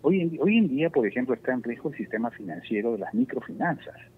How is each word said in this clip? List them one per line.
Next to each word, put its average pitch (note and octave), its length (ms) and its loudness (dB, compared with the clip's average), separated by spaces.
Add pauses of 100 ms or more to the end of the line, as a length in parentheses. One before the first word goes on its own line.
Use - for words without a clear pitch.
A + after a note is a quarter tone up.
Hoy F#3+ 180 4
en, E3 200 0
hoy G#3 180 6
en G#3 100 6
día, D3 220 2
por B2+ 160 2
ejemplo, B2 280 0
está B2+ 180 -4
en B2 100 -2
riesgo A#2+ 280 -4
el D3 60 -12
sistema A2+ 340 -4
financiero G#2 640 -4
de G#2+ 60 -2
las F#2+ 160 -6
microfinanzas - 840 -2 (220)